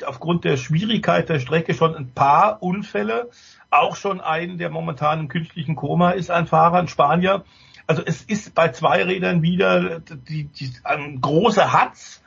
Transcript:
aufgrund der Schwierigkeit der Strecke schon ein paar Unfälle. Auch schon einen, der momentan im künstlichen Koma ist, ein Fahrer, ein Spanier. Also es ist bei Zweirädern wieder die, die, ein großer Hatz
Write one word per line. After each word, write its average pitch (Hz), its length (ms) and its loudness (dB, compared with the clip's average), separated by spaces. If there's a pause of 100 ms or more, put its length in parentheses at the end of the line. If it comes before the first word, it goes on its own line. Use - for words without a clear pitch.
aufgrund 170 400 -4
der 156 100 2
Schwierigkeit 170 720 0
der 156 120 -2
Strecke 165 340 -2
schon 160 220 0
ein 135 160 -12
paar 160 520 4
Unfälle. 208 680 -4 (420)
Auch 170 240 2
schon 190 260 -4
einen, 170 360 -4
der 170 120 -4
momentan 156 500 -4
im 151 80 -6
künstlichen 165 480 -6
Koma 165 360 2
ist, 180 200 -4
ein 170 160 0
Fahrer, 165 300 4
ein 175 100 0
Spanier. 180 560 2 (440)
Also 165 180 0
es 165 160 -4
ist - 320 -6
bei 165 160 4
Zweirädern 180 720 0
wieder 180 580 2
die, 151 440 -10
die, 139 280 -12 (120)
ein 147 380 -6
großer 160 520 2
Hatz - 540 -2